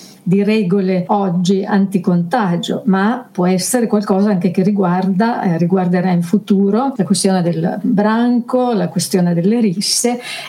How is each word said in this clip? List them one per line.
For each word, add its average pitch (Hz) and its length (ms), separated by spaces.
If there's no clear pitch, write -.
di 196 200
regole 190 640
oggi 190 560
anticontagio, 185 1200
ma 202 440
può 180 160
essere 185 400
qualcosa 208 440
anche 185 200
che 185 120
riguarda, 196 800
eh, 170 160
riguarderà 180 520
in 175 120
futuro 202 720
la 196 80
questione 190 360
del 170 420
branco, 240 920
la 180 160
questione 175 440
delle 190 280
risse 226 600